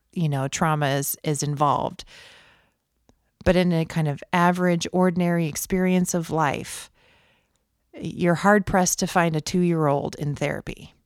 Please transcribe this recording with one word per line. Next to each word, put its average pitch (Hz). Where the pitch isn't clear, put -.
you 165
know, 139
trauma 151
is, 139
is 147
involved. 147
But 175
in 180
a 165
kind 156
of 143
average, 175
ordinary 175
experience 185
of 165
life, -
you're 175
hard-pressed 196
to 190
find 170
a 156
two-year-old 165
in 147
therapy. -